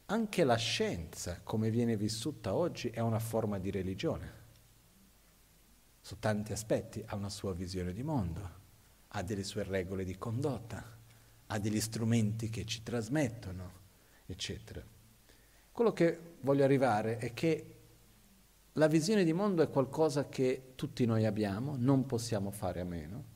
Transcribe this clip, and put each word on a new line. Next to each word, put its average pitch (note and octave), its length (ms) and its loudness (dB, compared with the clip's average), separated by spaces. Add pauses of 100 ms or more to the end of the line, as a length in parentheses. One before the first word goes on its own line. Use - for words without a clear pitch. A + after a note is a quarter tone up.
anche G#3+ 380 0
la A#2+ 120 6
scienza, F#2 880 -4
come A2 260 0
viene A#2 280 2
vissuta G#2+ 560 -2
oggi, E3+ 360 -2
è - 100 -6
una A2+ 200 0
forma A2 400 -2
di F#2 120 -2
religione. F#2+ 600 -4 (1700)
Su - 200 -16
tanti G#2+ 340 0
aspetti - 520 -2
ha - 100 -8
una G2+ 140 -4
sua G2 240 -4
visione F2+ 380 -4
di A2 120 -6
mondo, F#2+ 460 -2 (580)
ha G2+ 160 -4
delle G2 200 -4
sue G2+ 200 -4
regole F#2+ 420 -2
di F#2 120 -6
condotta, A#2+ 800 -4 (520)
ha G#2+ 120 -2
degli G#2+ 220 0
strumenti A2+ 680 2
che F#2 160 -6
ci - 180 -8
trasmettono, G#2 880 -2 (540)
eccetera. - 560 -10 (920)
Quello A3+ 220 2
che E3+ 260 4 (220)
voglio C#3 220 4
arrivare A#2 540 4
è A#2 160 -6
che D#3+ 420 0 (1000)
la D3+ 140 6
visione E3 360 4
di D#3+ 100 4
mondo F3+ 300 4
è B2 60 4
qualcosa C#3 600 2
che - 460 0
tutti C#3 300 0
noi A2 200 4
abbiamo, G#2+ 520 0
non C3 280 4
possiamo A2 460 -2
fare F2+ 280 -4
a F2+ 60 -4
meno, F2 400 -8 (100)